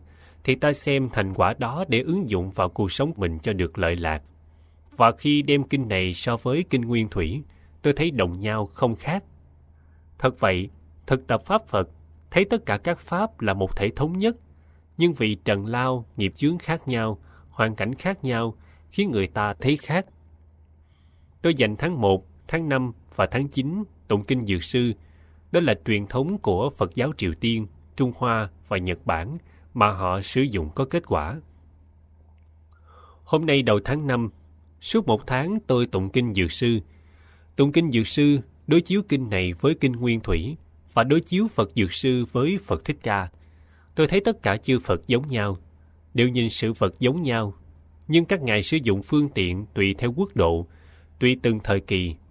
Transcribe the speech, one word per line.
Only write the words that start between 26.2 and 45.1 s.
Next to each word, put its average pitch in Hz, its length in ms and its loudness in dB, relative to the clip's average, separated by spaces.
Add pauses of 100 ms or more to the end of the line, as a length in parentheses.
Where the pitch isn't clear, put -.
của 107 320 0
Phật 95 260 -4
giáo 123 220 0
Triều 90 220 -2
Tiên, 113 280 -2 (280)
Trung 127 200 0
Hoa 120 340 0 (180)
và 101 100 -2
Nhật 90 280 -4
Bản 92 320 -2 (360)
mà 104 180 4
họ 92 300 -2
sử 123 200 0
dụng 101 340 -2
có 135 100 0
kết 170 220 -2
quả. 90 340 -2 (1800)
Hôm 160 220 0
nay 139 160 4
đầu 110 240 4
tháng 147 220 -2
năm, 120 220 0 (520)
suốt - 260 0
một - 200 2
tháng 156 400 -2
tôi 123 180 2
tụng 95 240 -2
kinh 120 240 0
Dược 92 180 0
Sư. 117 280 0 (760)
Tụng 143 160 4
kinh 165 200 2
Dược 113 160 2
Sư 147 320 4 (280)
đối 160 140 6
chiếu 190 280 0
kinh 131 200 0
này 92 240 0
với 143 260 0
kinh 135 120 2
Nguyên 117 280 0
Thủy 101 380 -2 (360)
và 117 100 4
đối 147 180 4
chiếu 190 260 0
Phật 110 280 0
Dược 95 160 2
Sư 127 400 0
với 151 340 0
Phật - 200 -4
Thích - 180 -4
Ca. 98 260 -2 (680)
Tôi 156 120 4
thấy 196 180 2
tất - 180 -2
cả 101 140 2
chư 127 220 0
Phật - 280 -2
giống 127 200 0